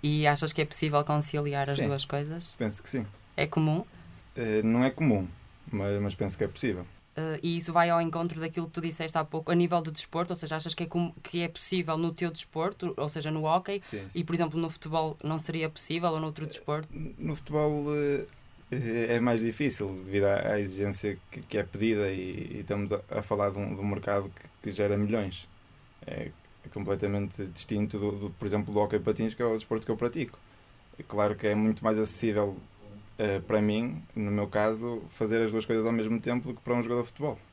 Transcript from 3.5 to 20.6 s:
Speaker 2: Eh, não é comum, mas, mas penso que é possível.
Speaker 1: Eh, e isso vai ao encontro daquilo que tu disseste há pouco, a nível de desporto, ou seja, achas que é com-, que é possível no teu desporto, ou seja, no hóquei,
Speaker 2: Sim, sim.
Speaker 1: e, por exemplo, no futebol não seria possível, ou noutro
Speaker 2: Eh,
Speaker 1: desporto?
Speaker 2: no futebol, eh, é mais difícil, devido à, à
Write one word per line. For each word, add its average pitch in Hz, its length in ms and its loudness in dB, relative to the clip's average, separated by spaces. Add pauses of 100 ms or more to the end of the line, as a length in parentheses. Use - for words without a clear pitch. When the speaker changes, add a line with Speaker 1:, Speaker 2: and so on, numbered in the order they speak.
Speaker 2:
Eh, 110 280 2
não 117 200 6
é 135 80 6
comum, 110 360 4 (440)
mas, 101 300 0
mas 101 140 0
penso 98 220 -2
que 110 60 0
é 101 40 0
possível. 95 380 -4 (320)
Speaker 1:
Eh, 156 260 -4
e 170 140 0
isso 165 160 -4
vai 170 160 6
ao 170 120 6
encontro 165 380 -2
daquilo 165 280 -4
que 160 60 -14
tu 170 80 -4
disseste 165 360 -2
há 156 80 2
pouco, 160 260 -4
a 175 40 6
nível 175 260 4
de 160 100 -6
desporto, 170 400 -4
ou 170 80 -4
seja, 156 160 -4
achas 165 180 -4
que - 100 -4
é - 20 -2
com-, 170 260 0 (100)
que 170 200 -4
é 170 80 0
possível 165 480 0
no 165 160 0
teu 170 180 -2
desporto, 170 640 -4
ou 147 140 -2
seja, 151 200 -4
no 156 140 0
hóquei, 185 420 2
Speaker 2:
Sim, 98 220 -8
sim. 170 120 -6
Speaker 1:
e, 165 40 0
por 160 100 -2
exemplo, 170 260 2
no 165 100 0
futebol 160 520 -2
não 156 160 -2
seria 156 320 -2
possível, 165 420 -2
ou 156 100 0
noutro 156 240 -6
Speaker 2:
Eh, - 20 -8
Speaker 1:
desporto? 151 460 -4
Speaker 2:
no 156 420 -4
futebol, 151 580 0
eh, 143 320 2 (460)
é 117 480 2
mais 117 220 4
difícil, 113 520 0 (120)
devido 98 200 4
à, 101 280 4
à 104 80 2